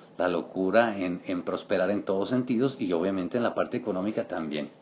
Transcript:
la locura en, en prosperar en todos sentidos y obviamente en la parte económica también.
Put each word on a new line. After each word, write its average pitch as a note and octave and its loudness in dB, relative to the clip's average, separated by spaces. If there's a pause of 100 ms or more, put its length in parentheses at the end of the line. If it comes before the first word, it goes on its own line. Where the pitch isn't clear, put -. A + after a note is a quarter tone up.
(180)
la F2+ 2
locura F#2 2
en, F2+ -2
en F2 -4
prosperar F#2 0
en G2+ -2
todos G2 0
sentidos B2+ 2
y F2+ -2
obviamente F#2 0
en A#2+ 0
la A2 0
parte F#2 -2
económica G2 -2
también. D2+ -4 (120)